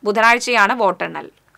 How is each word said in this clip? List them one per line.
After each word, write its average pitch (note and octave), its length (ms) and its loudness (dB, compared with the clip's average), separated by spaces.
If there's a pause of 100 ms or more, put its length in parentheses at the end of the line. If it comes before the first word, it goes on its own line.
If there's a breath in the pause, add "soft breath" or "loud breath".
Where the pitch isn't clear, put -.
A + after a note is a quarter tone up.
ബുധനാഴ്ചയാണ് A3+ 760 2
വോട്ടെണ്ണൽ. E3 460 -4 (300)